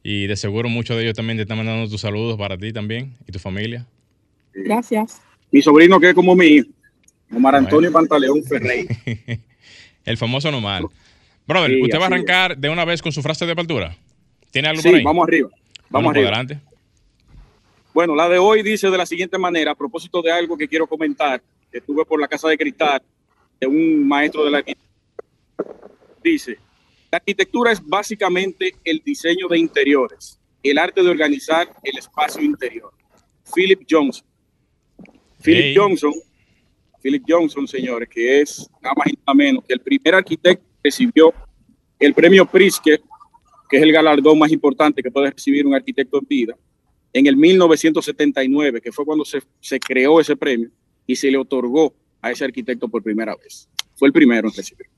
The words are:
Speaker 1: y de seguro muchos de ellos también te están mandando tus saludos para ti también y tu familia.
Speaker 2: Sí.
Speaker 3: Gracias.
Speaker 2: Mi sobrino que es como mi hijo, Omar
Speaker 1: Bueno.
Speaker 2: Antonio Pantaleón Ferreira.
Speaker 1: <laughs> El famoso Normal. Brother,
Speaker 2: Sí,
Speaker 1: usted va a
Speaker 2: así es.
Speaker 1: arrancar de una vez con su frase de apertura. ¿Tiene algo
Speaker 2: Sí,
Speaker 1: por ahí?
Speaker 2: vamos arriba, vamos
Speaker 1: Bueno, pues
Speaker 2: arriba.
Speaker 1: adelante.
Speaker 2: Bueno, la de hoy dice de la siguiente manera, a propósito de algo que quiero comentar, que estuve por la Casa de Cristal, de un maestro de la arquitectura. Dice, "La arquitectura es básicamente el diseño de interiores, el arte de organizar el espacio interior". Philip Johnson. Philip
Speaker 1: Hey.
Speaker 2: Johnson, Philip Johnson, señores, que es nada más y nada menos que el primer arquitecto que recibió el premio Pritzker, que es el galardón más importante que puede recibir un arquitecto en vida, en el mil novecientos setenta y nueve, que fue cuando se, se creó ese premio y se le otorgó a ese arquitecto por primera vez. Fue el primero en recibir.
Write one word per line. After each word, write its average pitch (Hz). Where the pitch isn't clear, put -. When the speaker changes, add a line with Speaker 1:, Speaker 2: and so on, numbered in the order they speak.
Speaker 1:
y 101
de 101
seguro 110
muchos 117
de 113
ellos 113
también 113
te 110
están 110
mandando 110
tus 104
saludos 110
para 98
ti 107
también 117
y 85
tu 85
familia. 113
Speaker 2:
Sí. -
Speaker 3:
Gracias. 220
Speaker 2:
Mi 139
sobrino 160
que 175
es 170
como 180
mi 180
hijo, 147
Omar 131
Speaker 1:
Bueno. 143
Speaker 2:
Antonio 165
Pantaleón 147
Ferreira. 123
Speaker 1:
<laughs> 113
El 117
famoso 135
Normal. 104
Brother, 156
Speaker 2:
Sí, 131
Speaker 1:
usted 123
va 180
a 185
Speaker 2:
así 185
es. 175
Speaker 1:
arrancar 180
de 143
una 165
vez 170
con 160
su 147
frase 156
de 170
apertura. 156
¿Tiene 143
algo 160
Speaker 2:
Sí, 170
Speaker 1:
por 175
ahí? 143
Speaker 2:
vamos 160
arriba, 160
vamos -
Speaker 1:
Bueno, 147
pues 151
Speaker 2:
arriba. 131
Speaker 1:
adelante. 131
Speaker 2:
Bueno, 165
la 170
de 180
hoy 214
dice 202
de 185
la 175
siguiente 175
manera, 170
a 143
propósito 165
de 165
algo 170
que 147
quiero 156
comentar, 147
que 123
estuve 151
por 156
la -
Casa 156
de 156
Cristal, 147
de 131
un 156
maestro 147
de 143
la 147
arquitectura. -
Dice, 143
"La 170
arquitectura 202
es 180
básicamente 185
el 160
diseño 170
de 170
interiores, 143
el 143
arte 185
de 180
organizar 156
el 135
espacio 151
interior". 117
Philip 190
Johnson. 147
Philip -
Speaker 1:
Hey. 139
Speaker 2:
Johnson, 165
Philip 135
Johnson, 151
señores, 127
que 127
es -
nada 131
más 143
y 143
nada -
menos 139
que 127
el 123
primer 139
arquitecto 180
que 147
recibió 143
el 143
premio 180
Pritzker, 180
que -
es 151
el 156
galardón 156
más 151
importante 147
que 123
puede 139
recibir 143
un 139
arquitecto 135
en 135
vida, 123
en 135
el 135
mil 175
novecientos 160
setenta 143
y 131
nueve, 139
que 117
fue 143
cuando 156
se, 139
se 131
creó 139
ese 147
premio 120
y 127
se 135
le 135
otorgó 131
a 120
ese 120
arquitecto 123
por 110
primera 107
vez. -
Fue 139
el 139
primero 117
en -
recibir. -